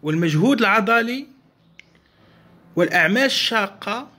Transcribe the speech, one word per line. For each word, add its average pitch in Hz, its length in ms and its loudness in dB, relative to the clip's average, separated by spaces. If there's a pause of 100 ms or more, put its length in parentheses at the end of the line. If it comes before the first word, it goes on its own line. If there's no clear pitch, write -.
والمجهود 165 580 0
العضلي 226 640 0 (1500)
والأعمال 180 480 2
الشاقة 226 840 -4 (100)